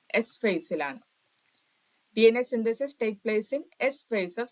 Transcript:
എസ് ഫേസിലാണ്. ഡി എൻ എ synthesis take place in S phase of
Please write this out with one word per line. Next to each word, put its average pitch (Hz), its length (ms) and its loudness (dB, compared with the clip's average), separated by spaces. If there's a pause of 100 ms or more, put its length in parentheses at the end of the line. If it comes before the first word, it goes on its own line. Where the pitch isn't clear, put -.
(140)
എസ് - 240 -2
ഫേസിലാണ്. 160 640 -4 (1160)
ഡി 214 40 2
എൻ 226 180 8
എ - 20 2
synthesis 247 520 -2 (120)
take 214 120 -2
place 214 400 -2
in 302 80 -4 (280)
S 277 40 -10
phase 185 460 -4
of 247 100 -8